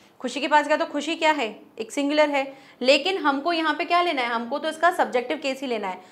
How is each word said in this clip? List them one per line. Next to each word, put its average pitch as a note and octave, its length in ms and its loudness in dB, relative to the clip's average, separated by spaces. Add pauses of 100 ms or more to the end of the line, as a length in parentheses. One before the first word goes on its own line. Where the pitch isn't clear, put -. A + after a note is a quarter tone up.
(200)
खुशी B3+ 200 -6
के D4+ 80 -2
पास D4 200 4
गया D4+ 80 2
तो D#4+ 100 0
खुशी D4 300 -4
क्या D#4+ 160 2
है? A#3 280 -4 (180)
एक A3 140 -8
सिंगुलर D4 380 2
है, C4+ 240 -2 (280)
लेकिन D4 360 4
हमको D4 340 0
यहाँ D#4+ 220 0
पे E4 100 -2
क्या F4 180 2
लेना D#4+ 200 0
है? A#3+ 60 -2
हमको A#3+ 300 -4
तो D#4 100 -4
इसका D#4+ 220 2
सब्जेक्टिव A#3+ 480 0
केस C4+ 220 -4
ही C#4+ 60 -6
लेना G#3+ 220 -4
है। F#3 120 -8 (100)